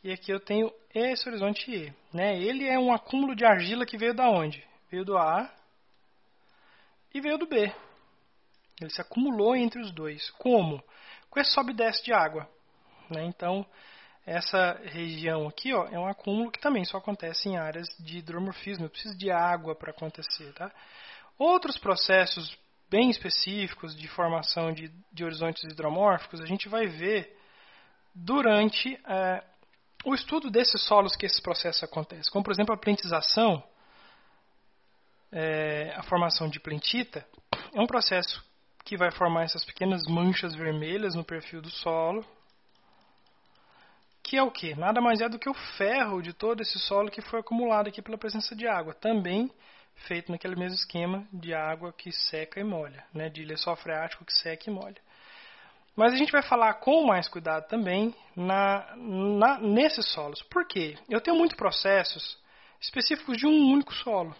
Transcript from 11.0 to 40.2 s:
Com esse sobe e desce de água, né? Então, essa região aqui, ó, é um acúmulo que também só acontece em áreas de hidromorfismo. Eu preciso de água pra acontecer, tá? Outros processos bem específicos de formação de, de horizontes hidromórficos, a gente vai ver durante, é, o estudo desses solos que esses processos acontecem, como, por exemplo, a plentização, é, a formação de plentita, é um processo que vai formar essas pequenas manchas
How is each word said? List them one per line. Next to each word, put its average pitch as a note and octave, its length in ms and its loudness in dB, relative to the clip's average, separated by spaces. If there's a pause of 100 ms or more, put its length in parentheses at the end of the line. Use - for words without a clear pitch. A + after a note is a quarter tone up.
Com - 80 -4
esse C#4 140 2
sobe C4+ 200 2
e A3 40 -6
desce A3+ 260 0
de A#3+ 100 0
água, D#3+ 360 2 (600)
né? D#3+ 160 -6
Então, F3+ 400 -4 (600)
essa F3 580 0
região D#3+ 600 -4
aqui, B3+ 260 -6
ó, F#3+ 140 2
é F3 120 -8
um F3+ 100 -4
acúmulo G#3+ 420 -4
que - 100 -8
também C4 240 0
só G3 140 -8
acontece F#3+ 500 -6
em F#3 80 -4
áreas E3 300 -6 (140)
de E3 180 -14
hidromorfismo. F3 680 -8
Eu D#3 40 -10
preciso G#3 260 -14
de F#3+ 140 -2
água E3+ 460 0
pra D#3+ 160 -14
acontecer, D#3 640 -10
tá? G3 180 -12 (680)
Outros E4+ 400 2
processos F#3 800 2 (320)
bem A#3 180 4
específicos F#3+ 880 -4
de D#3 120 -16
formação E3 640 -2
de, D#3+ 180 -10 (220)
de E3+ 120 -8
horizontes D#3+ 380 -4
hidromórficos, E3 760 0
a D#3+ 60 -10
gente G3 220 -4
vai A3 200 0
ver F3 500 -2 (760)
durante, A3 920 2
é, F#3+ 380 0 (600)
o C4+ 100 2
estudo D4 360 -2
desses A#3 360 4
solos G3+ 300 6
que G3 100 -4
esses - 140 0
processos - 420 -2
acontecem, D#3+ 500 -6
como, G3 120 0
por G#3 80 -2
exemplo, G#3 220 2
a G3 40 -6
plentização, F#3 840 2 (1700)
é, D#3 680 -2
a D3 60 -10
formação E3+ 460 2
de D3 120 -8
plentita, D#3 640 -4 (480)
é A3 60 0
um A#3+ 60 6
processo G3+ 580 0 (400)
que G3+ 120 -8
vai F3 140 2
formar E3 340 2
essas E3 200 -6
pequenas F#3 420 -2
manchas F3 480 2